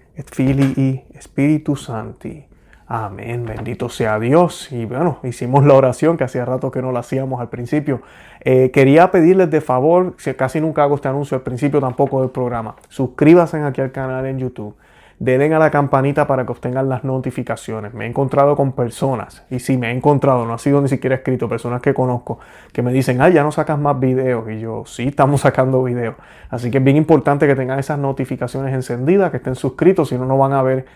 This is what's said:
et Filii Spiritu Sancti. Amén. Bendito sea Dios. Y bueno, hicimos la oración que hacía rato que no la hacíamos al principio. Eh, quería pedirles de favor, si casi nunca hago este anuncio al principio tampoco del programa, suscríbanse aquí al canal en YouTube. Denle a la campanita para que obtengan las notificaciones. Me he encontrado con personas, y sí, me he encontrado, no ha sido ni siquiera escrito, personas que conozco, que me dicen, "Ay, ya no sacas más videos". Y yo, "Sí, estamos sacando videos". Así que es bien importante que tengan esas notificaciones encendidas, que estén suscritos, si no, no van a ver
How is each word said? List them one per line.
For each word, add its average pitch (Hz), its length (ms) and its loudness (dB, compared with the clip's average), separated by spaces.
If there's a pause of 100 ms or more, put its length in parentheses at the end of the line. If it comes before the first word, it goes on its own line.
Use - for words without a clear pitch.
(160)
et - 180 -16
Filii 135 720 0 (140)
Spiritu 151 560 -2
Sancti. 113 720 -12 (400)
Amén. 117 580 -8
Bendito 110 440 -8
sea 107 280 -2
Dios. 143 540 0
Y 117 140 -6
bueno, 131 380 -4
hicimos 131 420 0
la 143 80 8
oración 135 420 4
que 143 80 -2
hacía 123 220 -4
rato 131 260 -4
que 127 100 -6
no 131 120 -4
la 120 80 -4
hacíamos 131 400 -6
al 117 80 -10
principio. 139 540 -4 (360)
Eh, 131 320 4
quería 143 400 6
pedirles 180 400 4
de 156 80 2
favor, 170 560 2
si - 180 -8
casi 131 280 -2
nunca 151 220 0
hago 143 120 2
este 135 140 -4
anuncio 139 260 -4
al 127 80 -4
principio 139 380 -2
tampoco 131 400 -2
del 127 80 -2
programa, 120 480 -6 (100)
suscríbanse 156 760 2
aquí 139 200 -4
al 131 100 -4
canal 131 340 -8
en 135 140 -6
YouTube. 113 380 -10 (440)
Denle 135 320 2
a 156 60 4
la 156 100 4
campanita 143 560 0
para 131 200 -2
que 120 80 -8
obtengan 131 340 -4
las 127 160 -4
notificaciones. 120 920 -6
Me 107 120 -10
he - 20 -6
encontrado 139 480 2
con 139 160 0
personas, 123 800 -6
y 127 100 -6
sí, 135 180 -2
me 120 120 -2
he - 20 -2
encontrado, 131 540 2
no 117 80 -6
ha 117 40 -8
sido 143 220 2
ni 139 80 0
siquiera 127 300 -2
escrito, 127 320 -4
personas 120 320 -6
que 139 120 2
conozco, 127 460 -4 (320)
que 135 100 -4
me 123 120 0
dicen, 131 260 0
"Ay, 170 140 6
ya 147 100 6
no 151 80 0
sacas 151 260 -2
más 143 220 0
videos". 127 500 0
Y 110 120 -8
yo, 110 240 -8
"Sí, 120 240 -6
estamos 139 320 2
sacando 131 420 2
videos". 120 320 -4 (340)
Así 120 220 -4
que 135 60 2
es 135 80 2
bien 139 100 6
importante 151 520 4
que 139 80 4
tengan 131 240 -4
esas 143 200 -4
notificaciones 135 760 -4
encendidas, 135 560 0
que 135 80 -6
estén 131 180 -6
suscritos, 160 520 2
si 127 100 -4
no, 127 60 -4
no 135 140 0
van 135 160 2
a 135 80 2
ver 131 240 0 (100)